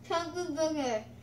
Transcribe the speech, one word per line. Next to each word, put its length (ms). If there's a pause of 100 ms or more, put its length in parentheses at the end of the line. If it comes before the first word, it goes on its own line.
Chunky 460
bunny. 520 (180)